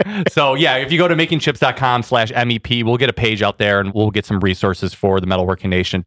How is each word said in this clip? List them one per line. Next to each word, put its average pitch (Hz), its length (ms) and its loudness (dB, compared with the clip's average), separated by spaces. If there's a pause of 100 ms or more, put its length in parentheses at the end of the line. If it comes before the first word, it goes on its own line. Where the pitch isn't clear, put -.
(300)
So 139 260 2
yeah, 143 200 2
if 135 160 -4
you 170 60 2
go 175 100 4
to 170 80 2
makingchips 151 440 -2
dot 127 180 0
com 123 260 2
slash 113 320 0
M 120 160 0
E 113 80 -2
P, 120 240 -2
we'll 117 140 2
get 127 120 2
a 117 40 -2
page 110 280 -2
out 101 180 0
there, 101 200 2
and 98 140 -2
we'll 107 180 0
get 101 140 -2
some 101 160 -2
resources 95 520 0
for 95 280 0
the 90 60 -6
Metalworking 92 420 0
Nation 90 380 -2